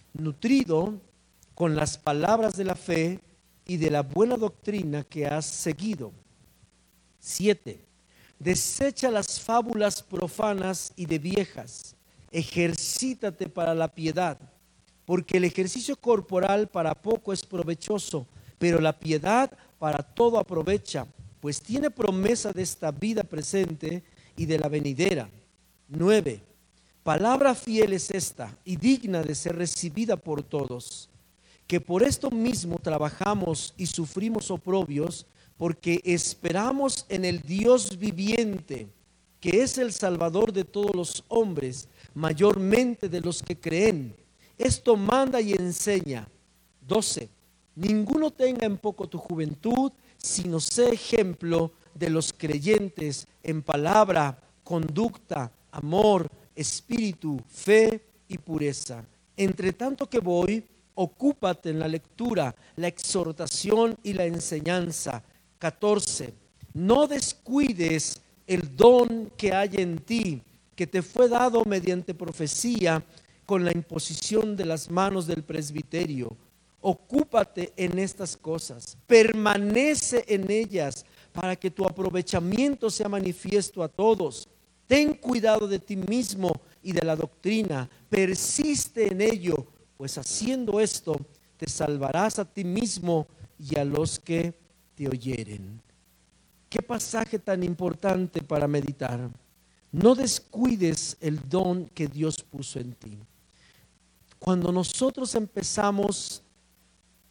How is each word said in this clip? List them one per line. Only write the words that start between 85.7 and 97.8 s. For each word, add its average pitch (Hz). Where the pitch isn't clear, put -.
ti -
mismo 190
y 190
de 170
la 160
doctrina, 165
persiste 208
en 185
ello, 180
pues 135
haciendo 214
esto -
te 135
salvarás 147
a 196
ti 196
mismo 180
y 151
a 143
los 147
que 165
te 143
oyeren." 113
Qué 220
pasaje 220
tan 185
importante 180